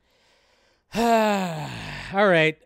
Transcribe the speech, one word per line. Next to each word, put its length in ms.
<sighs> 40
All 1300
right. 400